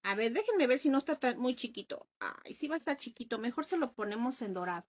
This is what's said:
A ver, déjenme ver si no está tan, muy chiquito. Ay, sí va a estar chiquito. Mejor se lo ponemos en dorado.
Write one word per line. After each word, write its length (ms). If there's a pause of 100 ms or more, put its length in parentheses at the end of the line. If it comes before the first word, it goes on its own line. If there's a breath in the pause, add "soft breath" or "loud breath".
A 120
ver, 180
déjenme 340
ver 120
si 100
no 100
está 200
tan, 200
muy 180
chiquito. 520 (100)
Ay, 360
sí 140
va 60
a 40
estar 180
chiquito. 420
Mejor 260
se 120
lo 160
ponemos 500
en 120
dorado. 340